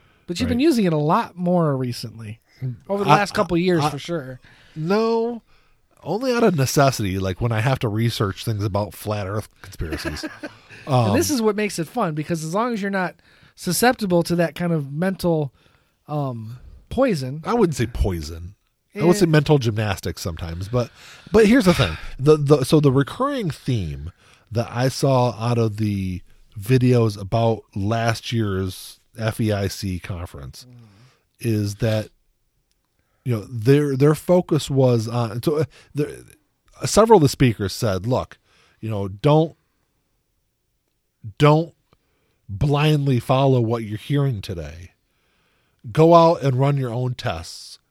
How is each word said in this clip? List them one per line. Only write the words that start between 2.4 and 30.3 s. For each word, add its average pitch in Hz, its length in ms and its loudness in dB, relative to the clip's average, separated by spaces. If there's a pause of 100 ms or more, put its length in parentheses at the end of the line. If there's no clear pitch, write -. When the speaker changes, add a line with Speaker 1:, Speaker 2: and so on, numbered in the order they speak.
Speaker 1:
over 202 160 -2
the 185 60 4
Speaker 2:
I, 151 40 6
Speaker 1:
last 202 180 2
couple 180 240 0
Speaker 2:
I, 170 40 2
Speaker 1:
years 175 240 2
Speaker 2:
I, 151 60 2
Speaker 1:
for 147 80 -8
sure. 131 420 -10 (340)
Speaker 2:
No, 226 680 -2 (600)
only 233 320 -2
out 240 80 0
of 208 140 4
necessity, 123 640 2
like 95 200 -4
when 117 120 -2
I 110 80 0
have 131 180 0
to 123 100 -2
research 110 560 -2
things 104 200 -4
about 101 280 -4
flat 104 360 -6
Earth 104 200 -6 (140)
conspiracies. - 680 -8
Speaker 1:
<laughs> - 40 -20 (500)
Speaker 2:
Um, 202 260 2
Speaker 1:
And 208 60 2
this 311 140 0
is 269 100 0
what 214 140 0
makes 208 240 -4
it 165 80 -6
fun, 202 300 -4
because 156 260 -6
as 160 120 -8
long 233 200 -2
as 196 80 -6
you're 196 80 -4
not 190 240 -4 (400)
susceptible 185 720 0
to 175 100 -4
that 170 220 0
kind 170 160 -2
of 143 200 -4
mental, 165 600 -2 (560)
um, 123 500 -8 (300)
poison. 160 560 -2
Speaker 2:
I 202 100 -2
wouldn't 185 220 2
say 120 100 0
poison. 85 720 -4 (400)
I 202 80 -2
would 175 100 6
Speaker 1:
Eh. 214 60 -2
Speaker 2:
say 185 60 4
mental 151 320 4
gymnastics 107 640 -4
sometimes, 85 460 -8
but, 120 220 -4 (400)
but 214 160 6
here's 220 200 6
the 175 60 8
thing. 87 240 0 (220)
The, 151 180 6
the, 143 280 4
so 156 160 4
the 147 100 6
recurring 233 580 0
theme 87 600 -6 (400)
that 113 220 -4
I 123 160 0
saw 127 420 0 (100)
out 117 160 0
of 113 200 0
the 98 440 -4 (380)
videos 120 600 2
about 113 440 0 (140)
last 113 560 -2
year's 98 680 -4 (180)
F 110 240 -4
E 107 120 0
I 101 160 -2
C 92 320 -8
conference 85 680 -14